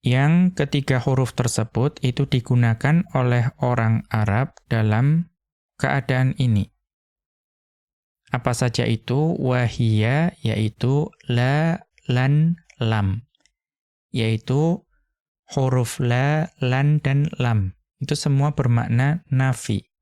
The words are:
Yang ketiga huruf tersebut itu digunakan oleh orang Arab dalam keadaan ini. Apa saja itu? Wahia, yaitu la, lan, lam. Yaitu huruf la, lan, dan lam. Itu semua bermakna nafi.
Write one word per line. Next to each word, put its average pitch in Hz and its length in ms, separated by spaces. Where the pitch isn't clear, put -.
Yang 160 560
ketiga 139 400
huruf 131 320
tersebut 117 720
itu 135 240
digunakan 123 880
oleh 123 480
orang 113 480
Arab 107 400
dalam 120 640
keadaan 131 600
ini. 110 360
Apa 123 240
saja 120 320
itu? 131 560
Wahia, 123 1040
yaitu 120 640
la, 139 560
lan, 147 560
lam. 110 480
Yaitu 127 720
huruf 127 400
la, 139 640
lan, 139 400
dan 143 240
lam. 107 320
Itu 135 160
semua 143 400
bermakna 123 800
nafi. 127 560